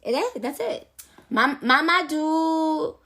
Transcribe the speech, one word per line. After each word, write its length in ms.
It 100
is. 300
That's 180
it. 280
Mam-, 260
Mamadou. 1500